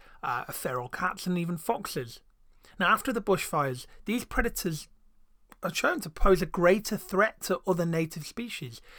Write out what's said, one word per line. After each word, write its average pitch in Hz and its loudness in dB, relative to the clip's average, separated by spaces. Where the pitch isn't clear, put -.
uh, 123 -4
feral 127 -4
cats - -4
and 180 0
even 170 -2
foxes. 160 -4
Now, 185 4
after 220 4
the 220 -2
bushfires, 143 0
these 226 -2
predators 202 -2
are 175 -4
shown 330 0
to 160 -8
pose 185 6
a 165 0
greater 190 4
threat 196 0
to - -2
other 175 2
native 165 -2
species 156 -10